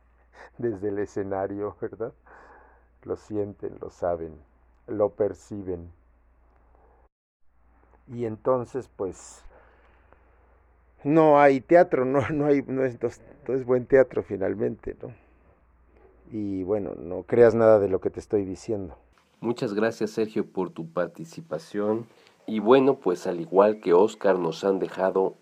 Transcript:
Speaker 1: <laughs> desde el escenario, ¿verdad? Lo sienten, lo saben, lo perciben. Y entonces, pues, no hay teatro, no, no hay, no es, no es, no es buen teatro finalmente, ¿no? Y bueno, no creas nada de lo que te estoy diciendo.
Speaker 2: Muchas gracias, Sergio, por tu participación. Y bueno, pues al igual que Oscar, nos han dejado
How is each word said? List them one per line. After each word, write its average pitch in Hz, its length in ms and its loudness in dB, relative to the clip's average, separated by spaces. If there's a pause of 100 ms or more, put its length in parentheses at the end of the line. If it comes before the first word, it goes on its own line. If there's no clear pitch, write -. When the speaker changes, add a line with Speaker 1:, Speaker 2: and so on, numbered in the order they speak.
Speaker 1:
<laughs> - 500 -20
desde 104 320 -6
el 101 100 -6
escenario, 98 840 -6
¿verdad? 110 320 -10 (880)
Lo 95 140 -8
sienten, 104 640 -10
lo - 80 -12
saben, 82 500 -6 (480)
lo 104 220 0
perciben. 92 840 -8 (2250)
Y 120 180 -8
entonces, 117 640 -4
pues, - 560 -12 (1600)
no 151 360 6
hay 139 200 6
teatro, 165 460 4
no, 135 240 0
no 147 160 -2
hay, 143 180 2
no 131 220 -4
es, 117 160 -8
no 120 80 -2
es, - 120 -16 (240)
no 120 100 -4
es 131 100 -6
buen 123 200 0
teatro 127 380 4
finalmente, 98 800 -6
¿no? 123 120 -14 (1160)
Y 98 320 -6
bueno, 92 340 -4
no 90 260 -10
creas 117 320 6
nada 110 240 6
de 98 100 2
lo 92 100 0
que 98 100 -6
te - 120 -8
estoy 101 240 -2
diciendo. 95 520 -8 (420)
Speaker 2:
Muchas 113 360 -6
gracias, 110 360 -2
Sergio, 110 360 -4
por 90 240 -6
tu 82 200 -12
participación. 90 1160 -6 (400)
Y 110 120 -6
bueno, 131 360 4
pues 92 320 -4
al 90 120 -4
igual 98 420 2
que 87 120 2
Oscar, 95 460 2
nos 82 240 -6
han 98 160 0
dejado 92 640 -2